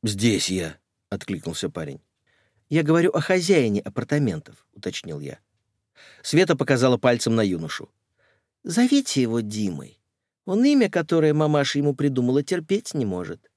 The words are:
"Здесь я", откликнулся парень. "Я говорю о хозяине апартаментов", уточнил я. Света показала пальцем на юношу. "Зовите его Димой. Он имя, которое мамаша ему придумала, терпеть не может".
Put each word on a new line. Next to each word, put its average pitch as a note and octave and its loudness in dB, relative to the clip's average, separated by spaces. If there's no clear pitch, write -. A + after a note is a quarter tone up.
"Здесь G2+ 0
я", F2 -6
откликнулся F#2 -8
парень. D2+ -10
"Я D#3+ 0
говорю E3 2
о D#3 -2
хозяине D#3+ 2
апартаментов", A2 -4
уточнил E2 -10
я. C#2+ -14
Света E3+ 2
показала B2+ 2
пальцем A#2+ 2
на A2+ 2
юношу. F2 -4
"Зовите B3 2
его A#2 0
Димой. G#2 -6
Он G3+ 0
имя, C4+ 4
которое D#3+ 2
мамаша D3+ 0
ему C#3+ 0
придумала, C3 0
терпеть F3+ -4
не C#3 -2
может". F2+ -8